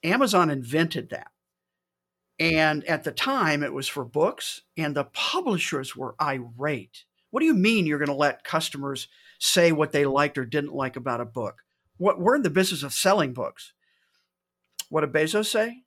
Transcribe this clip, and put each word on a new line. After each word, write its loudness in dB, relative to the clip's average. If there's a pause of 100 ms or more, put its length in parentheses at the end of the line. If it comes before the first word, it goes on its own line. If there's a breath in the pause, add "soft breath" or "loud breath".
Amazon 4
invented -2
that. -14 (1080)
And 2
at -2
the -4
time, 0
it -4
was -4
for -6
books, -2 (120)
and -2
the 0
publishers -2
were -8
irate. -4 (260)
"What -2
do 2
you 4
mean 4
you're 0
gonna 0
let 0
customers -6 (320 soft breath)
say 4
what 2
they 4
liked 2
or -4
didn't -2
like -4
about -4
a -6
book? -8 (360)
What, 2
we're 4
in 0
the 2
business 0
of -8
selling 2
books." -10 (1120)
What 0
did -4
Bezos 0
say? -2